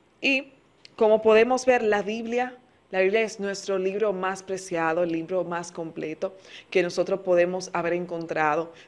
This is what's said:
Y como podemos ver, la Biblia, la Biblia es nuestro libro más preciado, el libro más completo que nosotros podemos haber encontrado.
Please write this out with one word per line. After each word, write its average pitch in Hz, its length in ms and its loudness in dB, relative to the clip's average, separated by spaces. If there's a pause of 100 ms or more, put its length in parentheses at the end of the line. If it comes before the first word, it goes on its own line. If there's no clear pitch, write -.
(220)
Y 269 320 -2 (420)
como 214 260 4
podemos 226 440 6
ver, 247 180 4
la 208 180 2
Biblia, 233 540 -4 (360)
la 190 100 0
Biblia 196 200 4
es 214 180 -4
nuestro 196 380 -4
libro 190 360 0
más 185 300 -4
preciado, 170 600 -2
el 170 80 -2
libro 165 320 -4
más 175 280 -8
completo 165 640 -8 (340)
que 185 140 2
nosotros 180 380 -2
podemos 180 520 2
haber 170 200 -2
encontrado. 165 800 -2 (140)